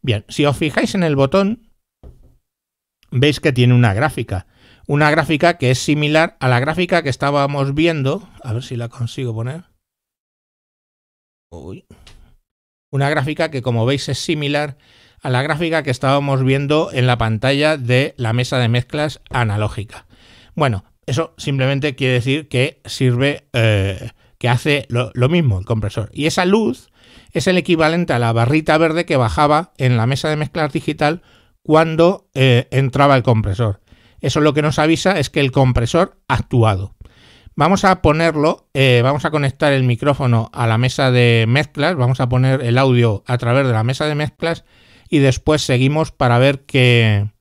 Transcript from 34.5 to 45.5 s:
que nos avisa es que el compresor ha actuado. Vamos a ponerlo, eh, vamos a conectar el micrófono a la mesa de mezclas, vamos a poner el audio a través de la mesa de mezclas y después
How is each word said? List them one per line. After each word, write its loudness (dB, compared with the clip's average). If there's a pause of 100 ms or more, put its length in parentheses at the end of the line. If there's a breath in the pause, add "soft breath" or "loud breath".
que 0
nos -2
avisa 0
es -4
que -2
el 0
compresor 0
ha 0
actuado. 0 (600 soft breath)
Vamos 2
a 2
ponerlo, 0
eh, 4
vamos 0
a -2
conectar 0
el 2
micrófono 0
a -2
la 2
mesa 0
de 4
mezclas, 0
vamos 0
a 0
poner 0
el 0
audio 2
a -2
través 0
de 0
la 0
mesa -2
de -4
mezclas -6 (440 soft breath)
y 2
después 2